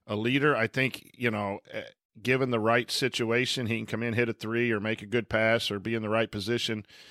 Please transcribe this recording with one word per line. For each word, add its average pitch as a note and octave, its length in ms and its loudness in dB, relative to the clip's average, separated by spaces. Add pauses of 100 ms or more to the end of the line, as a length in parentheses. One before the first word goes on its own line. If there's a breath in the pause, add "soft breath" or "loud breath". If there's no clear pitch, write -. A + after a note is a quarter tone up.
a G#2 100 -4
leader. C3+ 400 2
I A2+ 120 2
think, - 500 -2
you A#2+ 140 0
know, G#2 280 -2 (120)
eh, A2 100 -6 (400)
given B2+ 280 2
the A#2 100 0
right A#2 320 2
situation, A#2+ 760 0
he A2+ 100 0
can A2 80 -6
come A2+ 180 -4
in, A#2 120 -2
hit A#2+ 120 2
a A2 60 -4
three, A#2 380 -2
or G#2 80 0
make A2 240 -4
a - 20 -12
good G#2+ 240 -2
pass, A2+ 420 2
or G2+ 80 -2
be A2 160 -4
in A2+ 60 -2
the G#2+ 80 -4
right A2 220 2
position. G#2+ 520 -2 (280 loud breath)